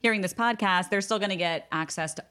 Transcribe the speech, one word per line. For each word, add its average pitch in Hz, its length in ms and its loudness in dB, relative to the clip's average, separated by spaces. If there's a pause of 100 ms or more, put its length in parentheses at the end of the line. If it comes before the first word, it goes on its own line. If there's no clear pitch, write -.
hearing 220 200 2
this 185 140 -2
podcast, 214 560 2
they're 196 100 2
still 208 180 0
gonna 196 160 0
get 170 380 -2
access 160 420 -4
to - 160 -10